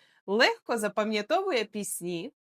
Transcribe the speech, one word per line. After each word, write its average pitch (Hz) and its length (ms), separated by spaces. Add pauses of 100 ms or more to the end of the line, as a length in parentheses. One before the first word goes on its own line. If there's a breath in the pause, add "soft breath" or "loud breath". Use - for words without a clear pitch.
(260 soft breath)
Легко 247 520
запам'ятовує 214 840
пісні 185 680 (140)